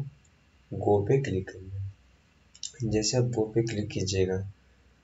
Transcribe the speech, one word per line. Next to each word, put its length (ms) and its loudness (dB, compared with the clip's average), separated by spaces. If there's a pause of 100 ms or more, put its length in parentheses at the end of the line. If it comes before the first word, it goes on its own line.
(720)
गो 360 4
पे 140 4
click 280 -2
करना 260 -14
है। 1160 -10
जैसे 260 2
आप 140 2
गो 140 2 (100)
पे 80 4
click 280 -2
कीजिएगा 480 0 (640)